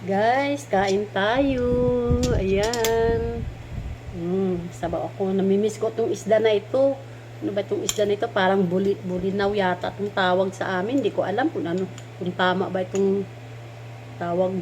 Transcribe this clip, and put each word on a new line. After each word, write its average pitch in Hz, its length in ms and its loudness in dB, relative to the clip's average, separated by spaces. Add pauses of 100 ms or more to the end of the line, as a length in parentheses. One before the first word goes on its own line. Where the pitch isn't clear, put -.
Guys, 254 560 2
kain 196 480 2
tayo. 247 520 2 (680)
Ayan. 226 1120 2 (720)
Mm, 175 560 -2
sabaw 165 400 -4
ako. 190 180 -2
Namimiss 196 460 2
ko 220 160 -2
tong 226 160 0
isda 214 320 2
na 220 140 4
ito. 269 420 2 (420)
Ano 202 160 -4
ba 196 80 0
itong 202 220 -2
isda 208 180 0
na 202 140 2
ito? 233 100 -2
Parang 196 380 2
buli-, 190 340 0
bulinaw 196 560 -2
yata 185 400 0
itong 202 160 -4
tawag 190 400 2
sa 185 300 -2
amin. 247 180 0
Hindi 208 140 0
ko - 100 0
alam 214 240 0
kung 196 160 -2
ano, 180 240 -2 (320)
kung 180 160 -4
tama 185 320 2
ba 185 160 -2
itong 196 400 2 (960)
tawag 175 320 0 (100)